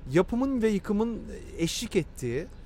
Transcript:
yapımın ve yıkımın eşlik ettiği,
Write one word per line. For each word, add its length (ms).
yapımın 500
ve 60
yıkımın 500
eşlik 380
ettiği, 500